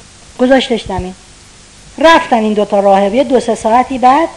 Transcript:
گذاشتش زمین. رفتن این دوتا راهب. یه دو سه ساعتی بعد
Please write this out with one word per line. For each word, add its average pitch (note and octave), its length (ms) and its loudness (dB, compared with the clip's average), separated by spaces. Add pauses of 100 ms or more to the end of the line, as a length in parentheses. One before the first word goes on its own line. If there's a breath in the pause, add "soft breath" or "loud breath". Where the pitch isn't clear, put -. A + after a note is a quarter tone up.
(380)
گذاشتش B3 460 0
زمین. F#3 300 -8 (840)
رفتن D#4+ 380 2
این G#3+ 160 -2
دوتا G3+ 280 -2
راهب. G3 340 2
یه C4+ 100 2
دو B3 160 0
سه A3+ 140 -4
ساعتی B3 440 -2
بعد C4+ 380 2